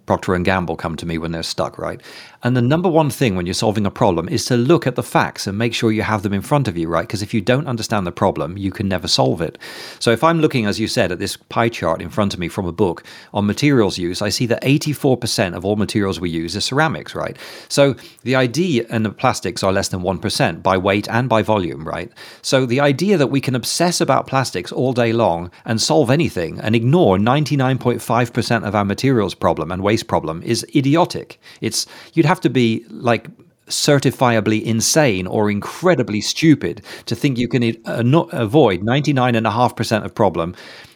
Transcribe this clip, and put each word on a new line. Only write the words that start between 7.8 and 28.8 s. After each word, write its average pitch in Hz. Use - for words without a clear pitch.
the 82
problem, 82
you 98
can 98
never -
solve 127
it. 80
So 120
if 113
I'm 165
looking, 131
as 98
you 110
said, 95
at 87
this 95
pie 117
chart 87
in 90
front 101
of 92
me 85
from 95
a 87
book 87
on 104
materials 104
use, 90
I 104
see 117
that 110
eighty-four 139
percent 104
of 90
all 101
materials 98
we 87
use 82
is 101
ceramics, 135
right? -
So 139
the 123
idea, 131
and 110
the 101
plastics -
are 95
less 98
than 92
one 90
percent 101
by 95
weight 98
and 117
by 110
volume, 87
right? 82
So 131
the 120
idea 147
that 139
we 131
can 127
obsess 170
about 143
plastics 123
all 131
day 117
long 90
and 113
solve 156
anything 101
and 110
ignore 120
ninety-nine 127
point 120
five 120
percent 117
of 98
our 101